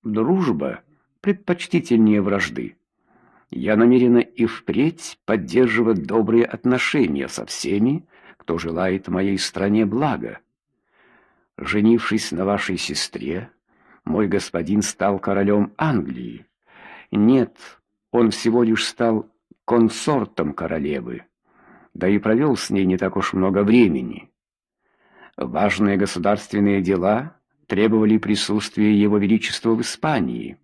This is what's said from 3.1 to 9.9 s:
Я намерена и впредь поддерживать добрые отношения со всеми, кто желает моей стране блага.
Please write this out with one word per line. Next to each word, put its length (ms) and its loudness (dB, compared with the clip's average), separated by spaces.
Я 260 -2
намерена 440 6
и 260 0
впредь 800 -4
поддерживать 800 0
добрые 400 2
отношения 800 -2
со 180 -10
всеми, 640 -2
кто 200 -6
желает 520 -4
моей 280 -2
стране 480 0
блага. 540 -4